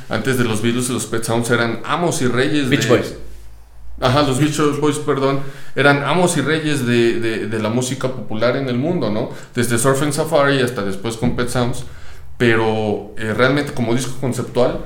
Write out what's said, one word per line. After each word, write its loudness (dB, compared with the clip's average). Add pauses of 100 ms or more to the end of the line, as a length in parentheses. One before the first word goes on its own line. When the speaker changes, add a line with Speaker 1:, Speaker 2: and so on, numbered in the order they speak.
Speaker 1:
antes 0
de 4
los 0
Beatles 0
los -4
Pet -2
Sounds 0
eran 0
amos 0
y 2
reyes 0
Speaker 2:
Beach 2
Speaker 1:
de -2
Speaker 2:
Boys. 2 (880)
Speaker 1:
Ajá, 4
los 0
Beach 2 (240)
Boys, 2
perdón, 0 (360)
eran 4
amos 2
y 2
reyes 0
de, 4
de, -2
de -2
la 0
música -2
popular 0
en -2
el 0
mundo, 0
¿no? -2 (260)
Desde 2
Surfing 2
Safari 2
hasta -2
después -4
con 2
Pet 0
Sounds, 0 (540)
pero, 2
eh, -2
realmente 2
como 0
disco -2
conceptual, 0